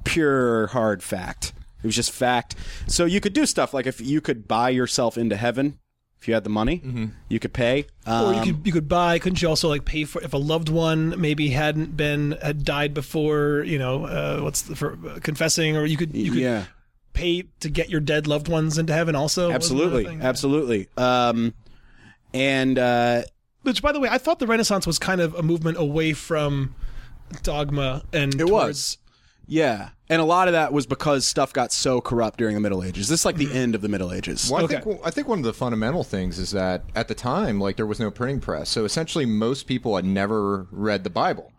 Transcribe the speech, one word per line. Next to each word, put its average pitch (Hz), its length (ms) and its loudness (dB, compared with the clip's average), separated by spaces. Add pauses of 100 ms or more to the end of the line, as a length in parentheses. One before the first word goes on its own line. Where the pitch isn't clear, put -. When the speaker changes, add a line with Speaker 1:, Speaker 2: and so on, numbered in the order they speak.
Speaker 1:
pure 123 640 2
hard 110 340 0
fact. - 500 -8 (300)
It 110 40 -2
was 110 100 -2
just 120 160 -2
fact. 123 420 0 (320)
So - 200 2
you 190 140 2
could 202 120 -2
do 294 140 2
stuff - 280 0
like, 127 120 0
if 127 140 -4
you 139 200 0
could 120 260 -4
buy 120 240 2
yourself 123 480 0
into 110 180 2
heaven, 120 420 -2 (420)
if - 80 -14
you 113 60 4
had 107 100 2
the 104 60 -4
money, 113 280 2
Speaker 2:
Mm-hmm. 123 280 -6 (220)
Speaker 1:
you 113 100 0
could - 140 -6
pay. 127 340 0 (200)
Speaker 3:
Or 113 260 2
you - 80 2
Speaker 1:
Um, - 60 0
Speaker 3:
could, 156 200 -2
you 180 60 0
could 156 160 0
buy. 175 300 4
Couldn't 180 240 0
you 165 60 2
also, 160 200 2
like, 147 160 0
pay 151 200 0
for 160 180 -8
if 156 100 -8
a 143 60 0
loved 156 320 0
one 160 500 2
maybe 151 300 2
hadn't 151 460 0
been, 147 460 0
had 147 220 -2
died 147 300 0
before? 147 720 0
You 160 120 0
know, 131 280 -2
uh, 147 340 -2
what's 147 220 -2
the, 160 140 -10
for, 147 200 -4 (100)
uh, - 160 -12
confessing, 160 540 0
or 151 80 2
you 151 140 0
could, 156 160 -2
you 113 160 0
could - 100 2
Speaker 1:
Yeah. 117 240 2 (480)
Speaker 3:
pay 175 320 0 (160)
to 165 80 -4
get 160 220 0
your 156 100 2
dead 151 260 0
loved 147 220 0
ones 160 300 2
into 160 160 0
heaven. 165 200 2
Also, 156 360 2
wasn't - 20 0
that - 0 -
a 160 320 2
Speaker 1:
Absolutely, 127 220 2
Speaker 3:
thing? 82 160 -10
Speaker 1:
absolutely. 127 760 0
Um, 120 560 2 (800)
and, 131 460 2
uh, 120 440 4 (400)
Speaker 3:
Which, 254 200 0
by 294 100 4
the 294 80 0
way, 247 100 2
I 247 60 2
thought 320 220 0
the 247 80 -2
Renaissance 214 400 2
was 165 120 0
kind 190 220 0
of 165 140 0
a 170 80 -4
movement 165 340 0
away 156 380 0
from 143 600 -2 (680)
dogma 143 600 -2 (120)
and 139 200 0
Speaker 1:
It 135 40 -4
Speaker 3:
towards 165 140 4
Speaker 1:
was. - 460 0 (480)
Yeah. 135 440 0 (180)
And 165 120 4
a 160 40 4
lot 180 240 6
of 175 40 4
that 156 200 4
was 143 140 2
because 139 400 2
stuff - 260 0
got 123 200 0
so 127 300 2
corrupt 117 360 0
during 110 160 2
the 104 60 0
Middle 98 240 0
Ages. 95 240 -4
This 165 120 2
is, - 60 2
like, 180 100 0
the 143 100 0
Speaker 3:
Mm-hmm. 123 100 -4
Speaker 1:
end 120 180 2
of 101 60 0
the 104 80 -2
Middle 92 240 -2
Ages. 92 380 -4
Speaker 2:
Well, 160 100 2
I 170 40 2
Speaker 3:
Okay. 156 160 -2
Speaker 2:
think, 208 240 -6
I 165 60 -2
think - 180 -4
one 214 100 0
of 131 60 -2
the 110 100 0
fundamental 123 500 -2
things 90 340 -4
is 90 120 -4
that 92 340 -2 (100)
at 113 140 -2
the 110 60 -4
time, 131 460 -2
like, 98 160 -2
there 110 100 -2
was 104 140 -4
no 107 100 -2
printing 127 300 -4
press. 78 280 -4
So 113 160 0
essentially 160 400 -2
most 113 420 0
people 120 300 0
had 90 80 0
never 98 680 0
read 101 340 0
the 98 60 -4
Bible. 120 480 -2